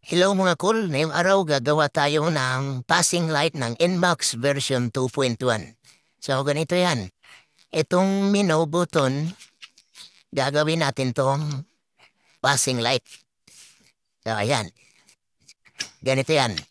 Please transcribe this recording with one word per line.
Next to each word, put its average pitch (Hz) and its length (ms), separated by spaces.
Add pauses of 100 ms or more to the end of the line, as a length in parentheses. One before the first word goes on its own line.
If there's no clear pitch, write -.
Hello 185 320
mga 185 240
cool, 208 320
ngayong 147 240
araw 185 320
gagawa 147 400
tayo 147 400
ng 131 640
passing 170 400
light 156 240
ng 120 240
Nmax 175 560
version 127 560
two 131 160
point 123 320
one. 113 400 (400)
So 139 240
ganito 147 320
yan. 160 400 (560)
Itong 196 640
menu 165 320
button, 151 640 (1040)
gagawin 151 480
natin 135 320
tong 139 480 (800)
passing 127 400
light. 123 240 (1200)
So 110 80
ayan. 107 400 (1300)
Ganito 131 320
yan. 117 240 (120)